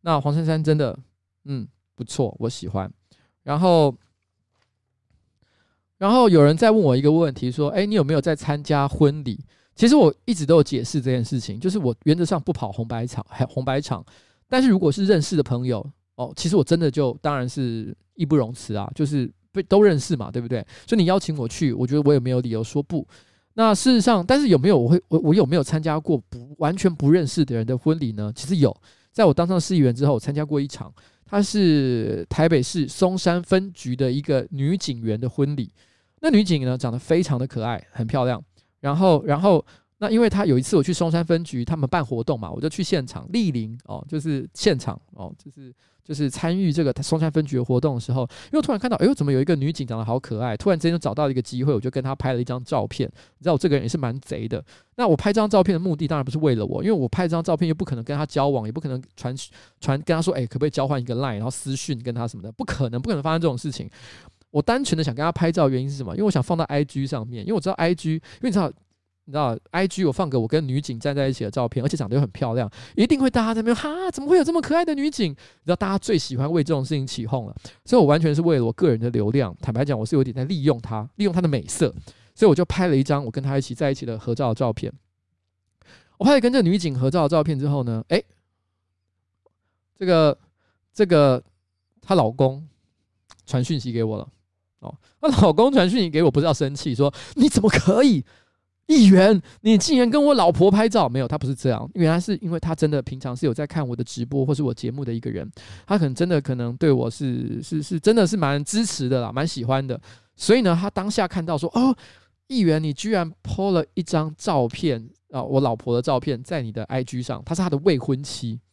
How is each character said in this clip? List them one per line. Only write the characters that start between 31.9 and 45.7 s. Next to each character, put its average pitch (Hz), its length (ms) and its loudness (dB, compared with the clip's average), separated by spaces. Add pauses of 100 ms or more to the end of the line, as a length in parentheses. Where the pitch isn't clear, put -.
台 156 180 2
北 156 160 4
市 151 240 -2
松 185 300 0
山 180 260 0
分 190 300 0
局 123 240 -8
的 131 160 0
一 143 80 -2
个 139 300 -2
女 147 260 -2
警 123 240 -6
员 110 180 -4
的 127 80 -4
婚 143 300 -2
礼。 117 160 -8 (480)
那 320 80 0
女 214 160 6
警 165 220 0
呢， 127 100 -2
长 120 160 -4
得 123 60 -6
非 165 240 2
常 131 160 -2
的 127 80 -4
可 113 180 -6
爱， 117 180 -6 (100)
很 117 140 -4
漂 127 200 0
亮。 123 180 -4 (360)
然 139 140 -2
后， 170 300 4
然 143 160 0
后， 185 240 4 (320)
那 208 140 -4
因 226 100 4
为 226 80 4
她 202 160 0
有 135 140 4
一 - 20 2
次 135 160 -2
我 202 60 4
去 180 100 -2
松 165 180 0
山 165 140 0
分 170 180 0
局， 123 220 -6
他 160 140 -4
们 135 100 -2
办 165 160 -2
活 117 180 -6
动 131 160 -2
嘛， 90 120 -10
我 - 100 -10
就 151 80 -4
去 170 160 -6
现 143 220 -2
场 - 260 -14
莅 208 200 0
临， 113 340 -8
哦， - 200 -12
就 156 140 -6
是 143 320 -6
现 160 260 0
场， - 220 -8 (140)
哦， - 180 -14 (100)
就 143 80 -20
是， 131 240 -20 (300)